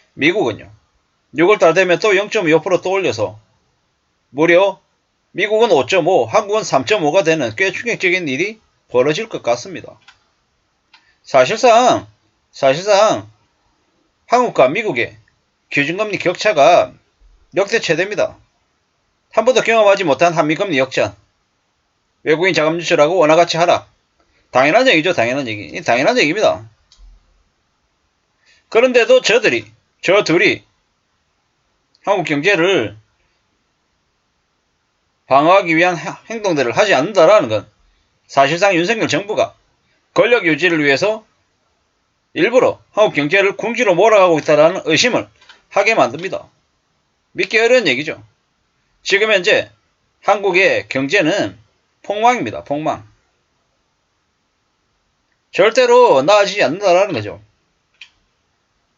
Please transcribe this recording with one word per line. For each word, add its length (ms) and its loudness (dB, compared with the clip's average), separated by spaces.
미국은요, 580 -4
육월 200 2
달 140 4
되면 260 0
또 160 0
영점이오 460 0
프로 220 -2
또 80 -6
올려서 500 -4
무려 540 0
미국은 420 0
오점오, 540 0
한국은 360 -2
삼점오가 600 -2
되는 340 -2
꽤 160 -2
충격적인 560 -4
일이 320 -6
벌어질 400 -2
것 120 -12
같습니다. 560 -8
사실상, 840 2
사실상 800 0
한국과 420 2
미국의 480 -6
기준금리 480 -4
격차가 720 2
역대 240 -2
최대입니다. 580 -4
한 140 -2
번도 180 2
경험하지 400 2
못한 320 0
한미금리 440 -2
역전, 360 -4
외국인 280 0
자금 280 -2
유출하고 360 0
원화 200 4
가치 200 0
하락. 320 0
당연한 380 2
얘기죠, 240 0
당연한 340 -4
얘기. 300 -12
이 40 -10
당연한 380 0
얘기입니다. 500 -2
그런데도 540 2
저들이, 420 0
저 220 2
둘이 400 -2
한국 200 -2
경제를 720 -2
방어하기 480 2
위한 180 2
하-, 340 -12
행동들을 480 -2
하지 180 2
않는다라는 540 2
건 220 -6
사실상 480 0
윤석열 320 -2
정부가 480 -4
권력 300 2
유지를 400 0
위해서 400 0
일부러 480 0
한국 220 0
경제를 420 0
궁지로 380 -2
몰아가고 460 4
있다라는 440 2
의심을 420 -2
하게 240 0
만듭니다. 560 -4
믿기 260 -4
어려운 280 2
얘기죠. 360 -6
지금 300 -2
현재 380 -2
한국의 680 0
경제는 680 -2
폭망입니다. 640 -2
폭망. 440 -8
절대로 720 4
나아지지 420 2
않는다라는 520 0
거죠. 280 -10